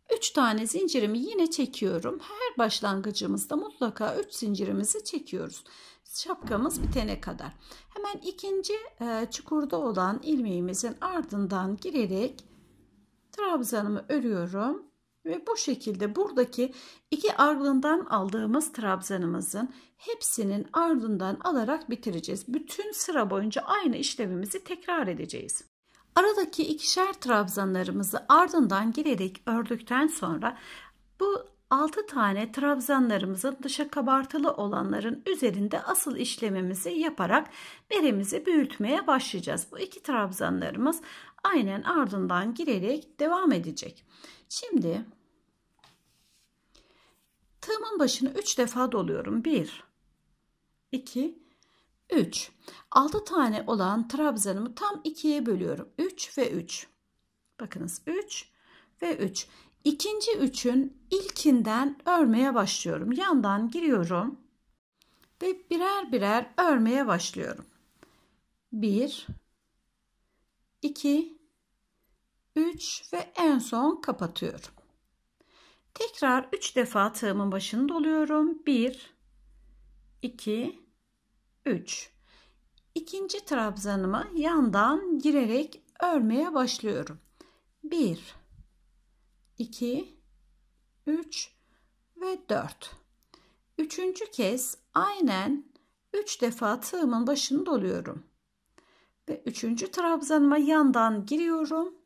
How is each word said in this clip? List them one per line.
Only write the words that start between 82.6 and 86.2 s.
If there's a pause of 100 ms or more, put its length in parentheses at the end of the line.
İkinci
trabzanımı
yandan
girerek (180)
örmeye